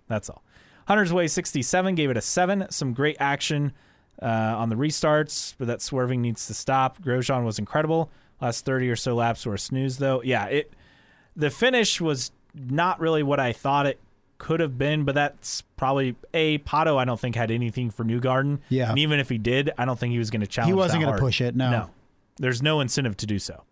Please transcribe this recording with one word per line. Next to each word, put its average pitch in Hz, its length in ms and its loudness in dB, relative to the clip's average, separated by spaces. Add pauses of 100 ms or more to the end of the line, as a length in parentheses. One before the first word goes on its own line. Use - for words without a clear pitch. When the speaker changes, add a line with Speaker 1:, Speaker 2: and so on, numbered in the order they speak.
Speaker 1:
That's 107 240 -4
all. - 120 -20 (440)
Hunter's 202 260 4
Way 175 160 2
sixty-seven 185 680 0
gave 147 160 2
it 120 60 0
a 107 40 0
seven. 185 500 0
Some 131 220 -2
great 143 260 0
action, 143 540 0 (500)
uh, - 40 -4
on 113 420 0
the 110 80 0
restarts, 151 840 0
but 123 80 -4
that 120 160 -2
swerving 127 400 0
needs 117 240 -2
to 110 80 -8
stop. 135 480 0
Grosjean 127 420 0
was 113 140 -2
incredible. 156 520 0 (300)
Last 120 240 -2
thirty 127 260 0
or 113 60 0
so 123 200 -2
laps 117 300 0
were 104 80 -2
a 95 40 -4
snooze, 131 400 -2
though. 135 240 0
Yeah, 120 240 0
it 143 260 -2 (640)
the 147 140 0
finish 240 500 2
was 147 320 -2 (220)
not 151 460 -2
really 160 220 2
what 139 160 2
I 127 140 0
thought 143 340 0
it 139 140 -2 (380)
could 165 220 -2
have 139 160 0
been, 147 280 0
but 139 100 0
that's - 480 -2 (140)
probably, 135 400 0 (180)
A, 156 240 2
Pato, 151 400 2
I 127 60 2
don't 123 160 -2
think, 120 160 -4
had 113 140 0
anything 120 400 -2
for 117 140 -6
Newgarden. 127 540 0 (100)
Speaker 2:
Yeah. 127 220 0
Speaker 1:
And 127 80 2
even 151 220 2
if 131 80 -4
he 120 100 -2
did, 131 400 0
I 123 60 0
don't 127 140 -2
think 120 140 -2
he 117 60 0
was 110 120 -2
gonna 107 160 -2
challenge 139 240 0
Speaker 2:
He 190 40 4
wasn't 170 260 2
Speaker 1:
that 156 60 2
Speaker 2:
gonna 139 60 2
Speaker 1:
hard. - 80 0
Speaker 2:
push 127 200 0
it, 120 160 0
no. 127 140 2
Speaker 1:
No. 110 200 0 (480)
There's 127 240 0
no 151 180 2
incentive 123 380 -2
to 107 80 -6
do 104 120 0
so. - 340 -10